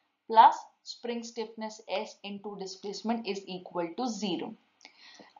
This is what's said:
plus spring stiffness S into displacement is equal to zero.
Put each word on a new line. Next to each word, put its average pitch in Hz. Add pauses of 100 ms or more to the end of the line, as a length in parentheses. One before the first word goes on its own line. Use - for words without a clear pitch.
(280)
plus 233 (260)
spring 233
stiffness 220
S 196
into 202
displacement 214
is 196
equal 180
to 254
zero. 196 (840)